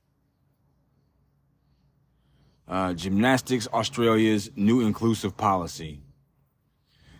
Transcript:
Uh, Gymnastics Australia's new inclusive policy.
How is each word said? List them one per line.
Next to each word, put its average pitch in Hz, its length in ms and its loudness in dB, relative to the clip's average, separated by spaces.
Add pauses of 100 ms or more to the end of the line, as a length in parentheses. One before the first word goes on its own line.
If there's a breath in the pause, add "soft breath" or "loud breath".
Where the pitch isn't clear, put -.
(2750)
Uh, 92 260 -2
Gymnastics 107 800 0
Australia's 110 840 2
new 110 260 4
inclusive 107 560 -2
policy. 82 640 -2 (1200 soft breath)